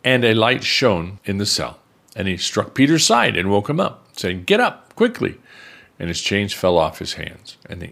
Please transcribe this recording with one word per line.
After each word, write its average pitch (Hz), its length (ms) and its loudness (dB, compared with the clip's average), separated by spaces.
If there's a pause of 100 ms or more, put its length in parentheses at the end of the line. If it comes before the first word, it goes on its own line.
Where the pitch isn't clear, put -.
and 127 200 2
a 113 100 6
light 113 300 2
shone 98 640 0
in 98 120 -4
the 101 80 -2
cell. 69 320 -4 (380)
And 98 120 -4
he 92 100 -2
struck - 360 -4
Peter's 151 320 4
side 120 320 2
and 92 140 0
woke 101 180 0
him 151 120 -2
up, - 260 -6 (100)
saying, 90 280 -6
"Get 214 160 2
up, - 340 -4
quickly." - 420 0 (640)
And 87 80 -6
his 85 140 -4
chains 101 320 -2
fell 90 240 2
off 78 220 0
his 87 140 -8
hands. - 440 -16 (120)
And 90 120 -14
the 82 100 -14